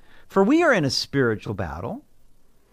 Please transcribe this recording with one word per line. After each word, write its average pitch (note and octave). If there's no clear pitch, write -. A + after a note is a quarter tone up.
for G3
we D#4
are D4
in E3
a B2+
spiritual A#2
battle. F#2+